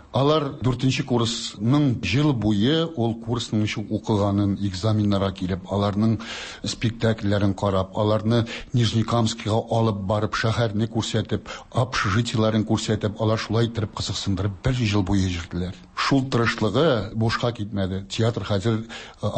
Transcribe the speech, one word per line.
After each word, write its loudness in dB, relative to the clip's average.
Алар 4
дүртенче 2
курсның 0
җыл 4
буе 2
ул -2
курсның -2
өчен -4
укыганын, 2
экзаменнарга 2
килеп, -4
аларның 2
спектакльләрен 0
карап, 0
аларны 2
Нижнекамскига 2
алып 2
барып, 0
шәһәрне 0
күрсәтеп, -2
общежитиеләрен 2
күрсәтеп, 0
алар 2
шулай 0
иттереп -4
кызыксындырып -2
бер 0
җыл 2
буе 2
йөрделәр. -4
Шул 2
тырышлыгы 2
бушка 0
китмәде. -4
Театр 0
хәзер, 0
э, -10